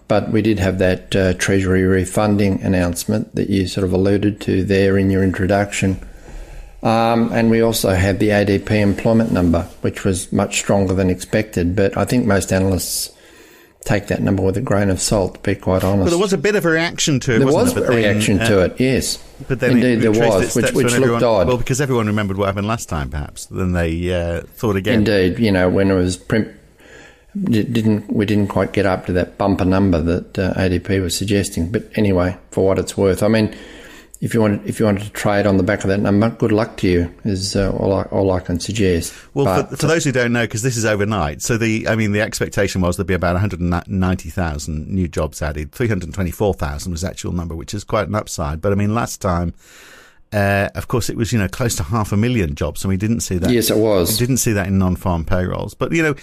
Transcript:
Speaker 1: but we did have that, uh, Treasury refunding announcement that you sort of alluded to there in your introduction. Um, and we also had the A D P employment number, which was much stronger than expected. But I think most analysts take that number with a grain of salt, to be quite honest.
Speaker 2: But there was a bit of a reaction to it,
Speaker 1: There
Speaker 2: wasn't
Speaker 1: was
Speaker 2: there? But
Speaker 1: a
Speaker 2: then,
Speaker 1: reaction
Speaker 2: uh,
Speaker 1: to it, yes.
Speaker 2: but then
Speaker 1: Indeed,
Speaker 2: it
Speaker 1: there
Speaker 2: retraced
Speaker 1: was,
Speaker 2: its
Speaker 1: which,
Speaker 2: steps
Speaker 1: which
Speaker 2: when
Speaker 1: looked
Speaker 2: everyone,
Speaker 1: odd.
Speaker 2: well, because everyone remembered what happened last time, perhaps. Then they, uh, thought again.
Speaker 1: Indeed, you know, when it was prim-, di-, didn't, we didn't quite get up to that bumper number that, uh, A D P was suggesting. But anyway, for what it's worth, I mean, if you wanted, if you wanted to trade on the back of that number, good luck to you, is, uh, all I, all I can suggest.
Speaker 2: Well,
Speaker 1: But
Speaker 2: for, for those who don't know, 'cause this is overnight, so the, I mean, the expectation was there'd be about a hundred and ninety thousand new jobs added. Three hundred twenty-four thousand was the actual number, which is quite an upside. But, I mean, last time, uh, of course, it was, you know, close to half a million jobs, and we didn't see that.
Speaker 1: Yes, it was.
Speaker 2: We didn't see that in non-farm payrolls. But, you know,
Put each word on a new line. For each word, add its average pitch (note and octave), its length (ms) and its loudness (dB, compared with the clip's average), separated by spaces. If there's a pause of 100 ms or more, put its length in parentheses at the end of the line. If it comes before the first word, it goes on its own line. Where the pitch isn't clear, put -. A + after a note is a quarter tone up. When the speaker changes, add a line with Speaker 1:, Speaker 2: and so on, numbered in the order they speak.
Speaker 1:
but G#2 240 0
we A2 80 2
did G#2+ 180 2
have F#2 200 0
that, F#2 360 0
uh, F#2 200 2
Treasury F#2+ 480 2
refunding G2 800 2
announcement F#2+ 720 -2
that G2 160 -2
you G2 160 2
sort G2 180 -2
of F#2 80 0
alluded G2+ 500 2
to F#2+ 220 0
there G2 320 2
in G2 140 2
your F#2+ 120 2
introduction. F#2+ 800 0 (800)
Um, A#2 480 2
and A2+ 200 2
we A2+ 100 4
also A2+ 300 2
had F#2+ 300 2
the G#2+ 100 2
A G#2 160 2
D G2 120 2
P G#2+ 200 0
employment A2+ 540 2
number, E2+ 360 2 (140)
which - 200 -4
was F#2+ 300 -2
much G2+ 280 0
stronger G2 340 2
than F#2 160 2
expected. F#2 640 -2
But G2 180 2
I G2+ 120 0
think B2 180 0
most G2 300 0
analysts - 560 -2 (720)
take - 220 -2
that - 160 -2
number G2 200 0
with F#2+ 140 0
a G#2+ 60 -2
grain G2+ 260 0
of F2+ 100 0
salt, F#2+ 360 0
to - 60 -20
be G2 140 -2
quite F#2 300 0
honest. F#2+ 220 2
Speaker 2:
But E3+ 40 2
there E3+ 80 2
was G3 140 0
a F3+ 60 2
bit G#3 160 0
of F3 100 0
a E3 60 2
reaction D#3+ 500 0
to B2 140 0
it, A#2+ 60 4
Speaker 1:
There C3 60 4
Speaker 2:
wasn't E3+ 180 4
Speaker 1:
was B3 100 2
Speaker 2:
there? - 80 -2
But - 80 0
Speaker 1:
a B2 40 4
Speaker 2:
then, G#2 200 4
Speaker 1:
reaction G#2+ 260 2
Speaker 2:
uh, A2+ 80 2
Speaker 1:
to G2 120 4
it, F2 200 0
yes. B2+ 420 0 (240)
Speaker 2:
but C3+ 140 -2
then B2 120 2
Speaker 1:
Indeed, A#2+ 260 4
Speaker 2:
it - 20 0
Speaker 1:
there A2+ 100 4
Speaker 2:
retraced A2+ 240 4
Speaker 1:
was, F#2 120 4
Speaker 2:
its A2 100 -4
Speaker 1:
which, A#2 80 2
Speaker 2:
steps B2+ 120 -2
Speaker 1:
which C#3 80 4
Speaker 2:
when A#2+ 180 2
Speaker 1:
looked - 0 -
Speaker 2:
everyone, A#2 220 2
Speaker 1:
odd. A2 240 4
Speaker 2:
well, B2 100 2
because C3 240 -2
everyone A#2+ 240 0
remembered G#2 320 0
what G2+ 80 0
happened G2 200 -2
last A#2 220 -4
time, C#2+ 220 -4
perhaps. - 340 -8
Then F#2 280 -4
they, E2+ 380 -2
uh, E2+ 300 -2 (140)
thought G#2 220 -2
again. G#2 240 0
Speaker 1:
Indeed, G2+ 380 2
you A2 140 2
know, F#2 160 4
when G2 220 2
it F#2+ 40 4
was F2+ 220 0
prim-, - 420 -2 (800)
di-, A2+ 240 0
didn't, A2 480 0
we G#2+ 140 0
didn't G2+ 240 2
quite F#2+ 240 -2
get G2 140 0
up F#2 180 0
to G2 80 -4
that F2+ 240 -2
bumper F#2+ 300 0
number F#2+ 340 2
that, E2+ 380 -2
uh, F#2 180 -2
A F#2 140 0
D F2+ 80 2
P G2 220 -2
was F2 140 -4
suggesting. F#2+ 560 -2
But A2+ 240 -6
anyway, F#2 440 2 (140)
for G2 120 0
what F#2+ 140 2
it's - 180 -6
worth, G2 260 2
I G#2 60 2
mean, A2 260 2 (640)
if C3 120 -4
you A#2 80 2
wanted, G#2 260 0
if - 120 -6
you A2+ 80 2
wanted G2+ 160 0
to - 80 -12
trade G2+ 360 0
on G2 120 4
the F#2 40 4
back G2+ 200 0
of G2 60 -2
that G2 120 0
number, G#2 300 2
good A2 220 0
luck A2+ 260 0
to G#2 100 0
you, E2+ 260 2 (100)
is, G2 320 -4
uh, F#2+ 160 2
all G2 200 0
I, F#2+ 120 0
all G2 260 0
I F#2 100 0
can F2 180 -4
suggest. F#2 540 0 (220)
Speaker 2:
Well, C#3 100 0
Speaker 1:
But G2 260 0
Speaker 2:
for, C3+ 60 -10
for D3 100 -2
those D#3+ 180 2
who C#3 80 0
don't A#2+ 200 0
know, A#2 140 0
'cause G#2+ 160 -6
this A#2+ 160 -2
is A2 80 0
overnight, G2+ 560 -2
so A#2 160 0
the, A2 300 -2
I A2+ 80 0
mean, G#2+ 160 0
the G#2 100 0
expectation G2+ 580 -2
was F2 160 0
there'd F#2 100 -4
be F#2 60 -2
about F2 240 0
a - 40 -2
hundred G2 200 -4
and F2 260 -2
ninety F#2 440 -2
thousand D#2 580 -6
new F#2 200 -2
jobs D#2 340 -6
added. D2+ 300 -6
Three A#2+ 160 -2
hundred E2+ 260 -4
twenty-four F#2+ 400 -2
thousand D2 380 -6
was E2 100 -6
the F#2 60 -4
actual - 240 -8
number, E2+ 220 -6
which - 200 -12
is G2+ 100 -10
quite G#2+ 240 -2
an G2+ 60 -4
upside. D#2+ 480 -6
But, G2+ 100 0
I G2 40 2
mean, G#2 180 0
last A#2+ 260 -4
time, F2 320 -2 (800)
uh, G2+ 420 0
of - 140 -8
course, - 220 -2
it - 60 -8
was, A2+ 140 -2
you A#2 80 0
know, F#2 100 0
close A#2+ 260 -4
to - 80 -4
half G2+ 280 -2
a G#2 60 -2
million G#2 380 0
jobs, - 280 -4
and G2 60 -4
we F#2+ 80 0
didn't G#2+ 240 -2
see - 160 -4
that. F2 140 0
Speaker 1:
Yes, A#2 180 2
it A2 80 0
was. G#2+ 360 2
Speaker 2:
We A#2 140 0
didn't B2 120 0
see A2 140 0
that G2 160 -2
in G2 100 2
non-farm F2+ 480 0
payrolls. F#2 480 -2
But, - 180 -6
you E3 100 2
know, D3+ 200 0